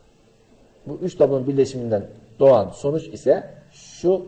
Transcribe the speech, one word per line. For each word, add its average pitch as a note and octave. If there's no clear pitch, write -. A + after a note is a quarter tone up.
bu C#3+
üç F3+
tablonun C3+
birleşiminden B2
doğan A#2+
sonuç C#3+
ise -
şu -